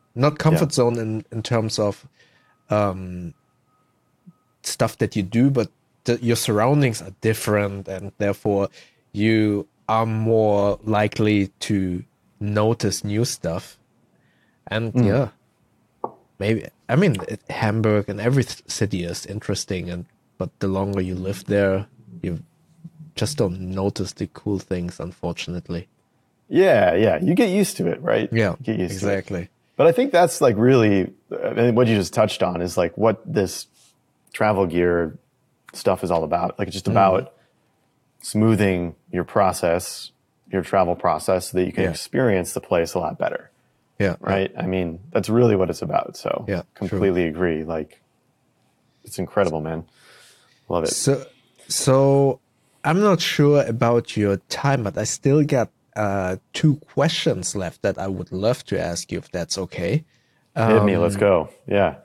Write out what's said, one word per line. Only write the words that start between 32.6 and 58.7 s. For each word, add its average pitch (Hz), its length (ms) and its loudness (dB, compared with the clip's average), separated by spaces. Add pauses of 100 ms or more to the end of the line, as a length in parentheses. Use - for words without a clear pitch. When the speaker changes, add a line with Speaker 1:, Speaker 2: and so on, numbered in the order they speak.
Speaker 2:
is, 87 160 -4
like, 87 200 0
what 107 280 2
this - 420 -2 (680)
travel 104 320 2
gear 85 520 0 (560)
stuff - 300 -2
is 87 80 -2
all 85 120 2
about. 85 360 -4
Like, 104 80 -2
it's 85 80 -12
just 95 100 -8
Speaker 1:
Mm. - 60 -2
Speaker 2:
about 98 420 2 (880)
smoothing 98 760 2 (160)
your 90 120 -2
process, 90 880 -2 (400)
your 95 100 -2
travel 87 340 0
process, 90 560 -2
so 92 60 -2
that 92 80 2
you 90 60 -6
can - 140 -2
Speaker 1:
Yeah. 92 60 0
Speaker 2:
experience 98 600 -2
the - 80 -6
place 85 320 0
a 92 60 -2
lot 80 180 -6
better. - 320 -6 (500)
Speaker 1:
Yeah, 95 220 0
yeah. 98 120 -2
Speaker 2:
Right? 98 240 -2
I 87 100 -6
mean, 90 320 -4 (120)
that's - 180 -2
really 113 260 4
what 92 140 2
it's 85 120 -6
about. - 360 -4
So - 300 -6
Speaker 1:
Yeah, 95 140 -4 (140)
true. 101 120 -8
Speaker 2:
completely 90 380 0
agree. 80 380 -2
Like, 78 360 -8 (1040)
it's - 160 -18
incredible, 85 420 0
man. 80 240 -6 (840)
Love 87 140 0
it. 78 80 0
Speaker 1:
So, - 320 -2 (440)
so 139 720 4 (440)
I'm 165 180 2
not 196 200 4
sure 143 460 4
about 117 480 0
your 101 220 2 (120)
time, 135 340 -2
but 95 140 -6
I 104 60 -2
still 143 400 2
got, 131 260 0 (260)
uh, 98 400 -2 (180)
two 151 220 2 (180)
questions 139 640 0
left 92 260 -8
that 98 160 -2
I 95 100 -6
would 90 240 -8
love 104 340 -2
to 95 140 -4